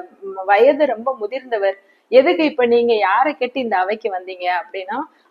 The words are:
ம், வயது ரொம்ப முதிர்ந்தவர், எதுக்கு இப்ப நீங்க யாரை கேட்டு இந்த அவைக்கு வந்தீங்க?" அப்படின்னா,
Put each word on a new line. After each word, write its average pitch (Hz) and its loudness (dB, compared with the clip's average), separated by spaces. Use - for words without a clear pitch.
ம், 381 -12
வயது 254 4
ரொம்ப 247 -4
முதிர்ந்தவர், 214 -4
எதுக்கு 311 4
இப்ப 247 0
நீங்க 233 2
யாரை 214 2
கேட்டு 247 -6
இந்த 214 -2
அவைக்கு 214 -4
வந்தீங்க?" 185 -8
அப்படின்னா, 190 -8